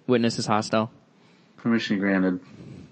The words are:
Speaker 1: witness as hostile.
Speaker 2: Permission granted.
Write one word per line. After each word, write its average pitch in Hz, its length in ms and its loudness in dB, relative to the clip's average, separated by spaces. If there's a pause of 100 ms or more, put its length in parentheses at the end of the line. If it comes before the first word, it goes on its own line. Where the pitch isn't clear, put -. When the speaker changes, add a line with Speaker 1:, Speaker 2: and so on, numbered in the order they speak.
Speaker 1:
witness 117 320 2
as 117 80 -6
hostile. 110 440 0 (680)
Speaker 2:
Permission 113 400 0
granted. 92 420 0 (520)